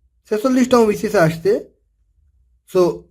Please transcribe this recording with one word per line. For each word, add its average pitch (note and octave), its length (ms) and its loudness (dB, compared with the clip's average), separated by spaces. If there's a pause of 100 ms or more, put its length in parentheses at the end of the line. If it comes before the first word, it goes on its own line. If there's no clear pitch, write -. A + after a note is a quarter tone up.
(280)
ছেচল্লিশতম B3 580 2
বিসিএসে G#3 320 -2
আসছে। E3+ 540 -2 (1040)
So, F3 360 0